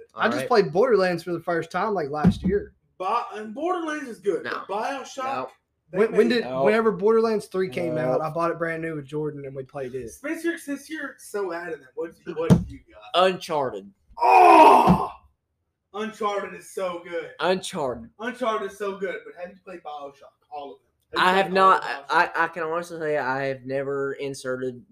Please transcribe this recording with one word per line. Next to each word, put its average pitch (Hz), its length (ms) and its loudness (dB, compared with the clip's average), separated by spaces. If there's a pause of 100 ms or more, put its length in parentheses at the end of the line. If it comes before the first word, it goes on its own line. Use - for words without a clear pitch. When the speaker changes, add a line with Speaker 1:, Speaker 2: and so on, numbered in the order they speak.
(140)
Speaker 1:
I 143 120 0
just 233 80 0
Speaker 2:
All 254 60 -2
right. 254 80 -6
Speaker 1:
played 190 240 4
Borderlands 185 500 2
for 180 100 -6
the 165 80 -4
first 165 300 -4
time, 202 240 -2
like, 151 160 -4
last 151 320 2
year. 196 320 -2 (240)
Speaker 3:
Bi-, 220 260 -4 (100)
and 214 200 -12
Borderlands 311 540 -4
is 202 100 -14
good. 185 260 -2
Speaker 2:
No. - 240 -8
Speaker 3:
But 208 140 -4 (220)
BioShock, 262 200 -10
Speaker 2:
No. 131 240 -6 (420)
Speaker 3:
they 170 80 -6
Speaker 1:
When, 220 140 4
when 226 160 4
Speaker 3:
made 240 60 2
Speaker 1:
did, 226 100 0
Speaker 2:
No. 131 200 -2
Speaker 1:
whenever 220 280 4
Borderlands 220 540 2
three 185 240 -4
came 175 240 -4
Speaker 2:
No. 123 80 -2
Speaker 1:
out, 127 180 2
I 156 80 -4
bought 165 220 -2
it 160 80 -6
brand 165 240 -4
new 160 140 -6
with 139 100 -10
Jordan 143 400 -6
and 135 100 -14
we 135 60 -10
played 131 320 -10
it. 120 160 -8
Speaker 3:
Spencer, 330 480 -6
since - 320 -12
you're 294 280 -10
so 190 360 -8
adamant, 170 400 -10
what 165 200 -10
do - 120 -20
you, 175 100 -8
what 160 140 2
do - 240 4
you - 60 -18 (120)
got? - 340 0
Speaker 2:
Uncharted. 135 640 -4 (280)
Speaker 3:
Oh! 349 920 8 (840)
Uncharted 208 640 -4
is - 120 -20
so 180 380 -6
good. 165 220 -8 (100)
Speaker 2:
Uncharted. 147 680 -4 (100)
Speaker 3:
Uncharted 226 500 -4
is - 60 -20
so 196 220 -8
good, 180 260 -8
but - 160 -20
have 180 100 -14
you 196 140 -20
played 175 180 -18
BioShock? 143 520 -16 (160)
All 143 220 -12
of - 60 -20
them. - 100 -20 (260)
Have - 0 -
you 135 40 -4
Speaker 2:
I 180 140 4
Speaker 3:
played 190 40 2
Speaker 2:
have 190 100 2
Speaker 3:
all 180 80 -6
Speaker 2:
not. 190 300 6
Speaker 3:
of - 40 -8 (220)
Speaker 2:
I, 165 160 4
Speaker 3:
BioShock? - 100 -8
Speaker 2:
I, 165 80 2
I 165 40 -2
can 165 160 -8
honestly 165 340 -6
say 151 200 -2
I 131 260 -2
have 131 200 -4
never 139 500 -4
inserted 127 760 -6